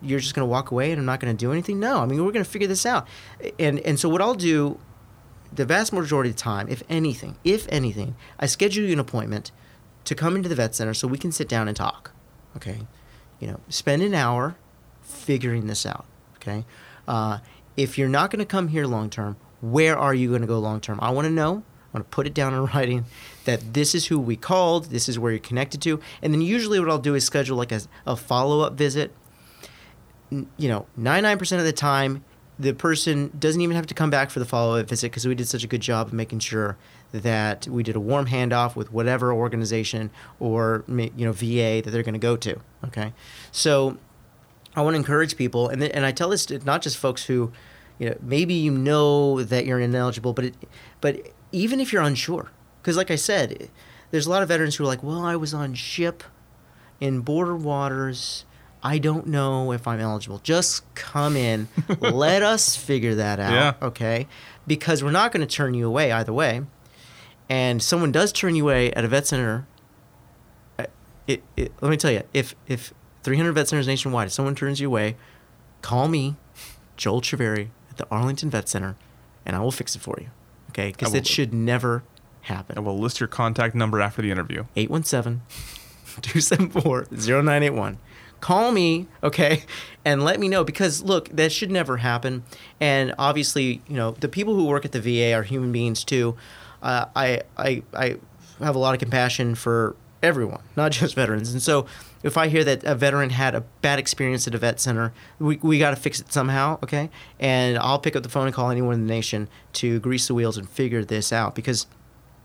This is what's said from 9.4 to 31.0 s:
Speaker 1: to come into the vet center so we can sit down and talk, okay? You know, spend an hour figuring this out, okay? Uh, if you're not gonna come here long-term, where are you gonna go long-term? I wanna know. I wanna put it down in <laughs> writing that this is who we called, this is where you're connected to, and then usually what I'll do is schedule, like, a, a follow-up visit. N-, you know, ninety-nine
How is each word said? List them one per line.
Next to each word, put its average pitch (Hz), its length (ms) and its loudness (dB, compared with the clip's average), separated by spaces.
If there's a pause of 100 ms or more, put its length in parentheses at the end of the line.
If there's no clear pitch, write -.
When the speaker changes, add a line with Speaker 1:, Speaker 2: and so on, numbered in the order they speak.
Speaker 1:
to - 100 -4
come 170 220 0
into 185 120 -2
the 170 60 -2
vet 117 200 0
center 110 200 -2
so 131 140 -2
we 135 100 -2
can 170 140 -4
sit 139 180 -4
down 113 180 0
and 104 80 -4
talk, - 360 -6 (440)
okay? 110 300 -10 (540)
You 110 80 -8
know, 101 200 -10
spend 143 340 0
an 202 120 0
hour 127 400 0 (480)
figuring 120 640 -2
this 107 180 -4
out, - 220 -8 (300)
okay? 104 280 -8 (440)
Uh, 110 300 -2 (380)
if 135 220 -2
you're 135 100 0
not 147 220 2
gonna 214 160 -2
come 190 220 0
here 151 180 0
long-term, 107 500 -4 (240)
where 147 380 4
are 139 160 2
you 127 180 2
gonna 120 140 0
go 113 120 0
long-term? 107 440 -4
I 113 80 2
wanna 143 200 0
know. 160 360 0
I - 220 -20 (100)
wanna 101 60 -6
put - 240 -4
it 147 60 -8
down 135 200 0
in 131 120 0
<laughs> - 80 -2
writing 123 300 2 (400)
that 113 300 -2
this 147 220 2
is 160 100 -2
who 156 140 0
we 117 160 0
called, 170 500 2
this 123 220 -4
is 120 100 -4
where 117 140 0
you're 110 80 -2
connected 139 420 -4
to, 156 180 0 (220)
and 156 100 2
then 151 100 2
usually 214 360 0
what 170 100 2
I'll 156 100 2
do 143 180 0
is 135 80 0
schedule, 135 320 0
like, 120 160 -2
a, 107 80 -2 (260)
a 123 100 -2
follow-up 139 580 2
visit. 143 380 0 (1160)
N-, 139 260 -6
you 147 120 -2
know, 107 180 -2 (100)
ninety-nine 190 420 2